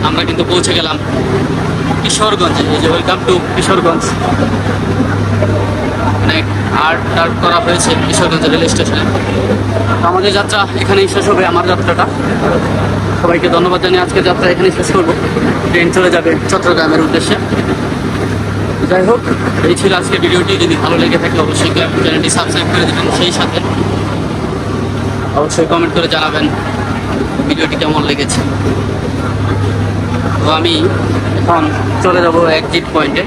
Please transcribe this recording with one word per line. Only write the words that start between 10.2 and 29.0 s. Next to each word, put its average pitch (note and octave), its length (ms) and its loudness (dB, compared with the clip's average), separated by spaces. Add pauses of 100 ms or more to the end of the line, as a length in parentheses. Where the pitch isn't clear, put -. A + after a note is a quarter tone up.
যাত্রা G3+ 220 0 (220)
এখানেই G3 320 4
শেষ G3 180 0
হবে, F#3 200 2
আমার F3 200 2
যাত্রাটা। F3+ 340 2 (1160)
সবাইকে E3+ 340 2
ধন্যবাদ F3+ 280 2
জানিয়ে F3+ 220 2
আজকের F#3 240 0
যাত্রা F3 240 0
এখানেই F3+ 260 2
শেষ - 160 0
করবো। E3 160 2 (600)
ট্রেন E3+ 240 2
চলে F#3 200 4
যাবে E3 160 2 (200)
চট্টগ্রামের D#3+ 560 2
উদ্দেশ্যে। - 280 0 (1500)
যাই F#3 200 4
হোক, A#3+ 120 2 (480)
এই F3 120 4
ছিল F#3+ 100 4 (100)
আজকে - 220 -2
ভিডিওটি। F3+ 300 2 (100)
যদি E3 200 2
ভালো D#3+ 200 0
লেগে E3+ 200 2
থাকে, E3+ 220 0
অবশ্যই D#3 260 0 (320)
চ্যানেলটি D#3+ 340 0
সাবস্ক্রাইব E3+ 360 0
করে E3 160 2
দেবেন, C3+ 180 0 (100)
সেই F3 220 0
সাথে E3+ 200 -2 (1800)
অবশ্যই D#3 320 0
কমেন্ট E3+ 260 0
করে E3 180 0
জানাবেন D#3 300 -2 (1000)
ভিডিওটি D#3 340 -2
কেমন D#3 280 0
লেগেছে। C#3 320 0 (2000)